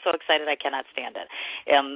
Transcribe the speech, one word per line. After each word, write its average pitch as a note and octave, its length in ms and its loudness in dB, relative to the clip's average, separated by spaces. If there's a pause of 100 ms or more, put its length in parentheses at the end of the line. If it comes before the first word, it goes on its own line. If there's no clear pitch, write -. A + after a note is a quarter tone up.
so F3+ 80 4
excited! D3+ 400 0
I C#3+ 80 -2
cannot C#3 320 -4
stand A#2+ 240 -10
it. - 160 -10 (400)
Um, C#3 240 4